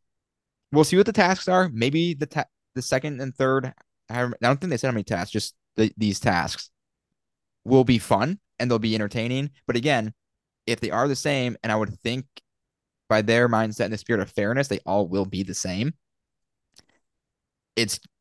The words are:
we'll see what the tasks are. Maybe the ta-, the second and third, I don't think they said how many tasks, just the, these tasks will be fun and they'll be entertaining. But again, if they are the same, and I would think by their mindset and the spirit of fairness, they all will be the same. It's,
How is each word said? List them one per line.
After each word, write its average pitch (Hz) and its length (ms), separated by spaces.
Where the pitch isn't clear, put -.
we'll 151 120
see 180 140
what 208 100
the 220 60
tasks 185 340
are. 185 220
Maybe 147 440
the 147 140
ta-, - 180
the 127 80
second 135 380
and 131 120
third, 131 400
I 123 220
don't 135 220
think 185 80
they 127 80
said 131 120
how 120 40
many 104 100
tasks, 101 280
just - 240
the, 110 200
these 104 220
tasks 87 500
will 131 180
be 120 140
fun 120 420
and 123 100
they'll 117 80
be 110 160
entertaining. 120 560
But 120 120
again, 120 360
if 117 120
they 110 120
are 123 160
the 139 80
same, 131 480
and 113 80
I 110 40
would 107 260
think 127 240
by 110 140
their 117 260
mindset 110 360
and 110 80
the 104 40
spirit 107 240
of 98 80
fairness, 113 380
they - 180
all 95 220
will 95 180
be 95 160
the 92 140
same. 101 400
It's, 113 240